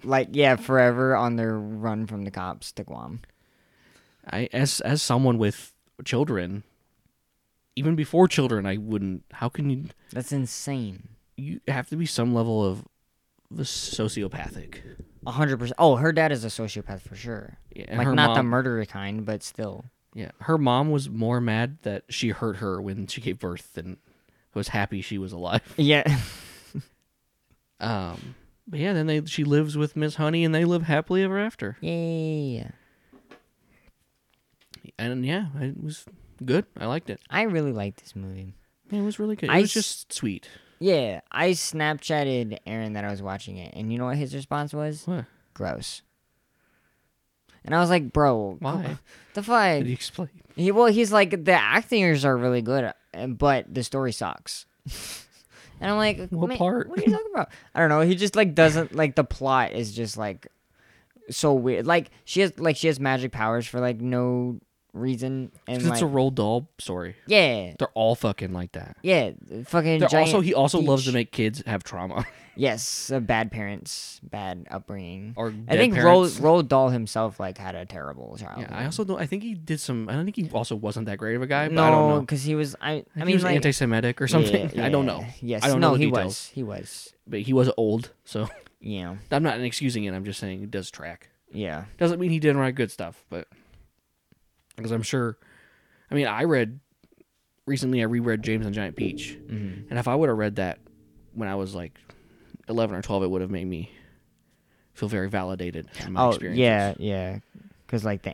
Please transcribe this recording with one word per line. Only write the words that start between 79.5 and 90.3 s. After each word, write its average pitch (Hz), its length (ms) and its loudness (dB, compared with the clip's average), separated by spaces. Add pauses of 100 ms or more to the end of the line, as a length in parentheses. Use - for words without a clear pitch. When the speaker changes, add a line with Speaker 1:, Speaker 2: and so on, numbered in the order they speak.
Speaker 2:
did 160 260 -6
some, 113 300 -4
I 139 140 0
think 202 120 -4
he 170 140 -2
also 113 260 -4
wasn't 107 300 -4
that 101 100 -4
great 110 200 -2
of 123 60 -4
a 131 40 -2
guy, 143 220 0
but 160 60 -2
Speaker 1:
No, 160 100 6
Speaker 2:
I 156 60 8
don't 151 180 8 (120)
know. 131 60 -4
Speaker 1:
'cause 139 160 -2
he 151 120 -2
was, 151 280 -2
I, 147 80 -4
I - 0 -
Speaker 2:
I 156 120 -2
think - 140 -20
Speaker 1:
mean, 156 120 -4
Speaker 2:
he 190 60 6
was 180 100 4
Speaker 1:
like, 180 120 4
Speaker 2:
anti-Semitic 123 640 2
or 131 80 0
something. 156 420 4
<laughs> - 40 -8
Speaker 1:
yeah, 113 100 0
Speaker 2:
I 127 60 2
don't 139 160 4
Speaker 1:
yeah. 113 140 0
Speaker 2:
know. 107 40 -8 (160)
Speaker 1:
Yes, 117 240 -2
Speaker 2:
I 135 40 6
don't 139 120 4
Speaker 1:
no, 165 120 6
Speaker 2:
know - 40 4
the 139 80 4
Speaker 1:
he - 60 4
Speaker 2:
details. 110 160 2
Speaker 1:
was, 98 260 -8
he 135 100 -6
was. - 520 -10 (120)
Speaker 2:
But 107 160 -6
he 127 120 -2
was 127 240 6
old, 113 320 2 (140)
so. 107 240 -6 (160)
<laughs> - 160 -20
Speaker 1:
Yeah. 95 360 -8 (140)
Speaker 2:
I'm 143 140 2
not 120 160 0
excusing 120 440 -2
it, 98 80 -4
I'm 92 140 -6
just 98 140 -8